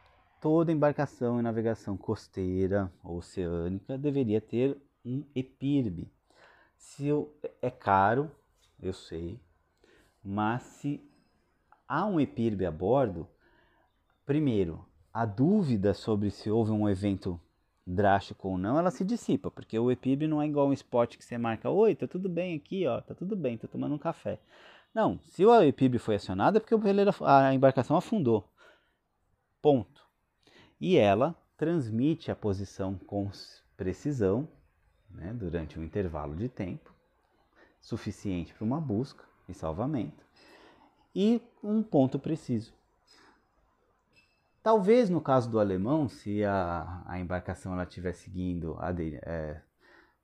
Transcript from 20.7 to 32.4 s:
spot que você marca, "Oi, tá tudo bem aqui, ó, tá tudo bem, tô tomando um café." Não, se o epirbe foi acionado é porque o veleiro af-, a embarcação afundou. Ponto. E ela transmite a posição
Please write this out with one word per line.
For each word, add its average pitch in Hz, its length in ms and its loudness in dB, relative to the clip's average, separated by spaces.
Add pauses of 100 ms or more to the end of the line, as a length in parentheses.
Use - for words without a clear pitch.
spot - 420 -2
que - 80 -20
você 120 140 -10
marca, 117 320 -2
"Oi, 190 260 4
tá - 120 -6
tudo 185 200 -8
bem 175 280 -4
aqui, 180 300 -6
ó, 113 160 -2
tá - 140 -16
tudo 196 200 -6
bem, 127 220 -4
tô 127 100 -12
tomando 131 280 -4
um 147 40 -8
café." 110 400 -6 (540)
Não, 143 260 0
se - 260 0
o 226 180 10
epirbe 131 340 4
foi 107 180 0
acionado 107 420 0
é - 20 4
porque 220 160 2
o 214 40 2
veleiro 202 300 2
af-, - 140 -4
a 135 300 6
embarcação 135 420 4
afundou. 135 560 0 (1080)
Ponto. 135 440 2 (760)
E 175 180 2
ela 113 360 4 (220)
transmite 147 760 -2
a 101 60 -4
posição 98 600 -4